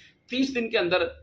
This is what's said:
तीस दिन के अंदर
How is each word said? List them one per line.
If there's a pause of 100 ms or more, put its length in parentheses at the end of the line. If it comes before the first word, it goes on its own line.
(300)
तीस
दिन
के
अंदर (200)